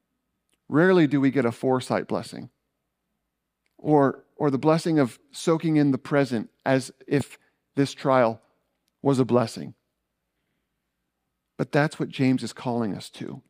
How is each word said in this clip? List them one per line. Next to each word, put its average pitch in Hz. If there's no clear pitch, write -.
Rarely 170
do 139
we 135
get 123
a 117
foresight 123
blessing 98
or, 143
or 147
the 131
blessing 160
of 127
soaking 160
in 147
the 127
present 127
as 131
if -
this 139
trial 123
was 131
a 131
blessing. 110
But -
that's 151
what -
James 131
is 113
calling 117
us -
to. -